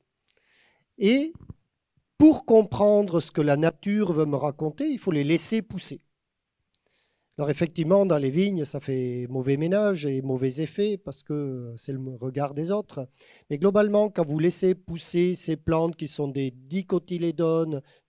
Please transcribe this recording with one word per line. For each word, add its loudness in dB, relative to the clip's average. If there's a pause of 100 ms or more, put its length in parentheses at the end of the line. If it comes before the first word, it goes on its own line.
(960)
Et 2 (840)
pour 6
comprendre 4
ce -6
que -2
la 4
nature 0
veut 2
me -2
raconter, -4
il -2
faut -4
les 0
laisser 0
pousser. -10 (1400)
Alors -2
effectivement, 2
dans 2
les 0
vignes, 0
ça -8
fait -4
mauvais -2
ménage 0
et -4
mauvais -2
effet -4
parce -14
que -8
c'est -10
le -6 (160)
regard -4
des -4
autres. -6 (440)
Mais -4
globalement, 4
quand -2
vous -2
laissez 2
pousser -2
ces -4
plantes 0
qui -10
sont -6
des -4
dicotylédones, -2 (260)